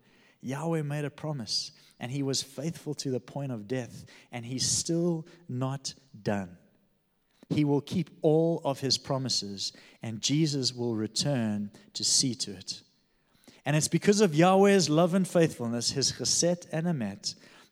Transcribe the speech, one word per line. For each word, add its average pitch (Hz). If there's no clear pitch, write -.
Yahweh 156
made 147
a 139
promise, 143
and 120
he 139
was 135
faithful 151
to -
the 123
point 139
of 104
death, 123
and 120
he's 123
still 165
not 131
done. 98
He 147
will 143
keep -
all 165
of 135
his 127
promises, 113
and 113
Jesus 143
will 120
return 107
to -
see -
to -
it. -
And 147
it's 151
because 202
of 170
Yahweh's 190
love 160
and 190
faithfulness, 120
his 131
chesed 170
and 160
emet, 117